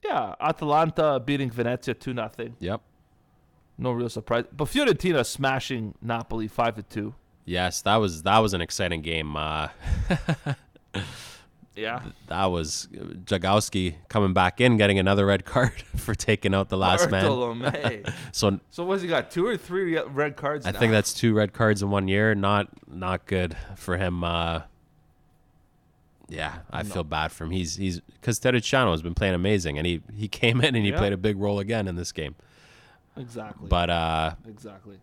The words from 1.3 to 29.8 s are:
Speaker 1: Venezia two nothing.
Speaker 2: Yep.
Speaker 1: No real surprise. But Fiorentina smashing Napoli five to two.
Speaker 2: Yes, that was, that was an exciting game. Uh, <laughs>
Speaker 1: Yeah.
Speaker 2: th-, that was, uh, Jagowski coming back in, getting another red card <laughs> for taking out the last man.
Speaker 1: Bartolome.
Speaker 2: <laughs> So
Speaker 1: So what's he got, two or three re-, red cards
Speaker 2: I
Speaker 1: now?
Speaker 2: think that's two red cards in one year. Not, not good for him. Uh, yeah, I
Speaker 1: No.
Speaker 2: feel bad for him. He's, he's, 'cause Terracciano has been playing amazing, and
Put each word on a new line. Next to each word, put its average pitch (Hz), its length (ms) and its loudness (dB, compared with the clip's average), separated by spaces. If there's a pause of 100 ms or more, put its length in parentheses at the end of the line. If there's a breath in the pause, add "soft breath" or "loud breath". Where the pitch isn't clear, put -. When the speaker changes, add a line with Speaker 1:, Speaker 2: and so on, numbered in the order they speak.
Speaker 1:
Venezia 120 440 -2
two - 180 -8
nothing. 120 460 -8
Speaker 2:
Yep. 98 240 -6 (960)
Speaker 1:
No 127 140 -2
real 120 160 -2
surprise. 117 440 -2
But 151 140 -4
Fiorentina 180 580 2
smashing 131 760 -4
Napoli 113 460 -4
five 117 280 0
to 104 60 -10
two. 107 320 -8 (320)
Speaker 2:
Yes, 90 360 -2
that 101 140 4
was, 87 280 0
that 98 140 6
was 104 160 4
an 90 60 0
exciting 85 420 -4
game. 78 340 -4
Uh, 78 360 -4
<laughs> - 800 -2 (1200 loud breath)
Speaker 1:
Yeah. 110 220 -6
Speaker 2:
th-, - 160 -12 (140)
that 90 180 0
was, 85 500 -2
uh, - 80 -12 (200)
Jagowski 95 720 2 (120)
coming 98 240 2
back 92 280 4
in, 120 160 8
getting 101 240 6
another 98 260 4
red 98 180 4
card 127 280 2
<laughs> - 240 -12
for - 180 -4
taking 101 400 2
out 95 140 2
the 95 80 -2
last 95 340 4
man. 95 160 4
Speaker 1:
Bartolome. 120 800 -2 (160)
Speaker 2:
<laughs> - 120 -16
So 98 280 2 (100)
Speaker 1:
So 175 140 -8
what's 190 180 0
he 180 60 -6
got, 151 240 0
two 170 120 0
or 226 120 -2
three 175 400 -4
re-, 147 100 0
red 143 300 -2
cards 147 300 -4
Speaker 2:
I 92 40 -2
Speaker 1:
now? 98 80 -6
Speaker 2:
think 113 140 4
that's 107 200 4
two 113 220 2
red 107 180 2
cards 107 300 2
in 101 80 0
one 98 160 2
year. 104 300 4
Not, 101 320 2 (200)
not 90 380 -6
good 90 300 -2 (180 loud breath)
for 90 220 -4
him. 87 260 -2
Uh, 85 380 -2 (1700)
yeah, 82 320 -6 (100)
I 80 120 -4
Speaker 1:
No. 104 80 -6
Speaker 2:
feel 90 140 -2
bad 78 280 -2
for - 120 -12
him. 82 60 -6
He's, 87 260 -2
he's, 92 240 -4 (220)
'cause 117 160 -2
Terracciano 123 540 2
has 80 100 0
been 85 120 -6
playing 95 200 2
amazing, 87 420 2
and 78 100 -2